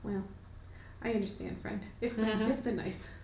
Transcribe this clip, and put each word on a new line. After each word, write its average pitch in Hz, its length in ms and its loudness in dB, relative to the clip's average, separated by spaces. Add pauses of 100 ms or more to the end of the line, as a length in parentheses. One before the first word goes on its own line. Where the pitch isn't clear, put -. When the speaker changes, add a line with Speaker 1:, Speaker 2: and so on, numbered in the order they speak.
Speaker 1:
Well, 202 200 0 (760)
I 233 120 0
understand, 190 460 0
friend. 208 260 -4 (160)
It's 240 160 2
been, 220 100 6
Speaker 2:
Uh-huh. 214 220 4
Speaker 1:
it's - 140 4
been 220 120 2
nice. 180 340 0 (140)